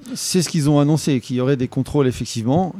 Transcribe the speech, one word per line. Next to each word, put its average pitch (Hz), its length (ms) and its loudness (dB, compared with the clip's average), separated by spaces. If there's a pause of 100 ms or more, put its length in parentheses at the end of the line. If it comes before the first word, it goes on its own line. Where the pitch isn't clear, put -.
(140)
C'est - 280 0
ce 143 60 -2
qu'ils 147 200 0
ont 147 120 4
annoncé, 143 400 2
qu'il 127 160 -6
y 123 40 0
aurait 135 160 2
des 123 120 -2
contrôles 135 400 0
effectivement, 123 720 -2